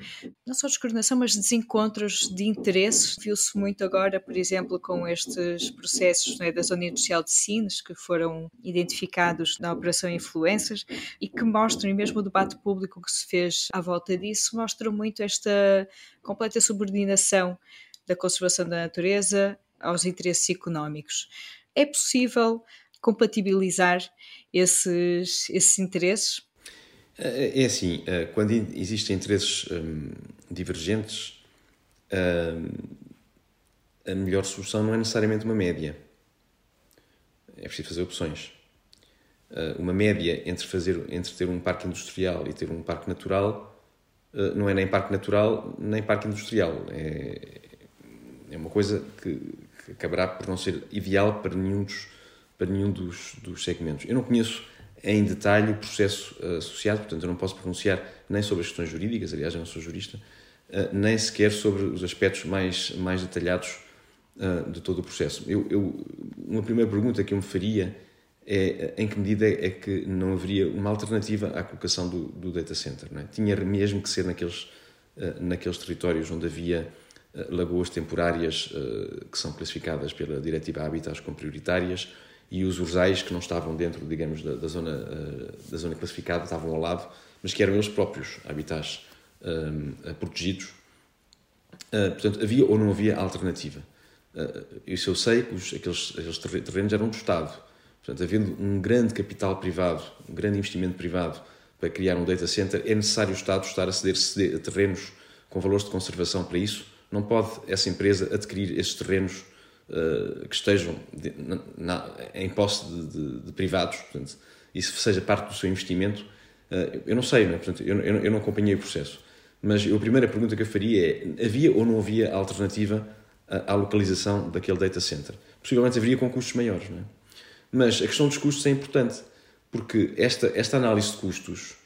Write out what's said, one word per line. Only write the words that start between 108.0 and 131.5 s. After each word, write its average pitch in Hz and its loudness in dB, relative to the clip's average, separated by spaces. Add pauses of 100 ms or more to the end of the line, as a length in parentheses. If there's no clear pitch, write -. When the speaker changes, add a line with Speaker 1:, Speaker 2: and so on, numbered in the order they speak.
Speaker 2:
adquirir 95 -2
esses - -2
terrenos 92 0 (460)
eh, 80 -2
que - -6
estejam 90 2 (180)
de, - -8
na, 73 -4 (180)
na, 87 -4 (240)
em 92 -2
posse 101 2
de, 85 -6
de, 71 -6
de - -12
privados, 90 0
portanto, - -12 (380)
isso - -4
seja 95 4
parte 101 0
do - -10
seu - 0
investimento, 95 0 (460)
eh, - -2
eu 110 2
não 127 2
sei, 120 6
não 85 2
é? - 0
Portanto, - -4
eu, 101 2
eu, 104 4
eu 104 4
não 107 4
acompanhei 104 2
o 92 2
processo, - -6 (420)
mas 104 4
eu, 107 4
a 104 2
primeira 113 6
pergunta 110 0
que 107 0
eu 107 -2
faria 95 2
é: 110 0
havia 123 6
ou 113 4
não 113 4
havia 107 2
alternativa 101 0 (420)
à, 95 -2
à - 4
localização 101 2
daquele 90 0
data 92 2
center? 73 -4 (260)
Possivelmente 120 4
haveria 120 4
com 127 2
custos - -4
maiores, 110 0
não 85 -10
é? 98 -8 (640)
Mas 120 6
a - 4
questão 147 4
dos 139 0
custos 143 2
é 143 6
importante, 135 2 (480)
porque 107 2
esta, 117 4
esta 110 0
análise 110 4
de - -6
custos, - -8